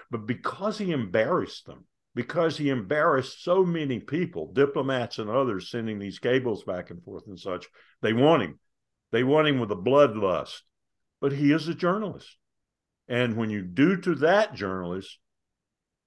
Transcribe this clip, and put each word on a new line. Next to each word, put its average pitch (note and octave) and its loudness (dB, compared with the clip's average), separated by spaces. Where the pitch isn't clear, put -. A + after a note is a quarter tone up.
But A2 -6
because F#3 -4
he G3 -2
embarrassed A2+ 0
them, - -18
because D3+ -2
he C#3+ 0
embarrassed C3+ 0
so F#3 4
many D3+ -2
people, F2 -6
diplomats C3+ 0
and G#2+ -6
others A2+ -2
sending A2 -6
these G2 -10
cables A#2+ 0
back F2+ -6
and F2 -16
forth G2 -16
and F2+ -16
such, F2+ -8
they A2 2
want C3+ 6
him. D#2+ -8
They A2+ 2
want D3+ 4
him C#3 2
with G#2+ -2
a G2 -4
bloodlust. G#2+ 2
But C#3 0
he C#3+ 4
is D#3 0
a E3 -2
journalist. F3+ -4
And A#2+ 0
when A2 -2
you G#2 -4
do C3 4
to F3+ -2
that F3 2
journalist, F#2 -6